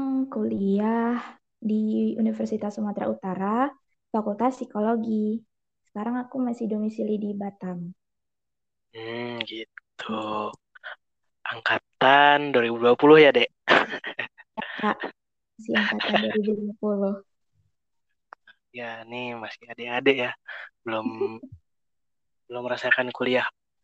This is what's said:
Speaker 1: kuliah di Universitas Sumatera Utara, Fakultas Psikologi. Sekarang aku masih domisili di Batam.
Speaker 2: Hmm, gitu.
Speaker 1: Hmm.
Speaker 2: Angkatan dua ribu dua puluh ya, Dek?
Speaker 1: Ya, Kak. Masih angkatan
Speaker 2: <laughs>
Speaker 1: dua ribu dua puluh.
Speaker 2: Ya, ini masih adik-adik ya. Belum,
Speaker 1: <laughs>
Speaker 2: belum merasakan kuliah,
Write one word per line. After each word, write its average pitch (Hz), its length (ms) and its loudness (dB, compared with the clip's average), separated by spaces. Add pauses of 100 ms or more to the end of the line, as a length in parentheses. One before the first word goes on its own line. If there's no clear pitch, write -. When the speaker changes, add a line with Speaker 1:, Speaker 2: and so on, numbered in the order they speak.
(300)
Speaker 1:
kuliah 220 880 0 (400)
di 220 640 0
Universitas 220 560 -2
Sumatera 208 320 -4
Utara, 202 560 -2 (480)
Fakultas 220 400 0
Psikologi. 220 880 -2 (480)
Sekarang 233 320 -6
aku 247 160 -8
masih 240 320 -2
domisili 214 480 -2
di 208 160 -6
Batam. 185 580 -8 (1000)
Speaker 2:
Hmm, 117 480 -8
gitu. 110 800 -10 (320)
Speaker 1:
Hmm. - 960 -18
Speaker 2:
Angkatan 143 1040 4
dua 120 80 4
ribu 117 160 -2
dua 120 160 6
puluh 151 240 10
ya, 143 160 10
Dek? 120 160 4 (160)
Speaker 1:
Ya, - 1000 -2 (140)
Kak. 214 180 0 (560)
Masih 220 240 -4
angkatan 214 400 0
Speaker 2:
<laughs> - 0 -
Speaker 1:
dua 214 160 0
ribu 214 240 0
dua 208 240 -8
puluh. 202 320 -2 (1600)
Speaker 2:
Ya, 113 320 -12
ini 120 320 -8
masih 110 320 -14
adik-adik 123 460 0 (100)
ya. 123 60 -8 (500)
Belum, 113 560 -4
Speaker 1:
<laughs> - 1120 -20
Speaker 2:
belum 120 160 -8
merasakan 123 480 -2
kuliah, 123 320 0 (380)